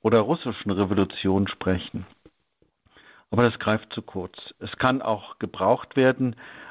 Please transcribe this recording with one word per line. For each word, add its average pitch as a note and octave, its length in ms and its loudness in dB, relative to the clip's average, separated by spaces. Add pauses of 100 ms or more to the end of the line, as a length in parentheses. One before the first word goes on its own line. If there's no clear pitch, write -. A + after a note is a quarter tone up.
oder A2 200 4
russischen A2+ 500 -4
Revolution G2 800 2
sprechen. - 560 -4 (1200)
Aber A#2 140 4
das A2+ 160 2
greift - 320 -2
zu A2 100 -10
kurz. - 360 -12 (220)
Es - 180 -12
kann C3 240 0
auch G#2+ 380 -6
gebraucht G#2+ 580 0
werden C3 400 2 (340)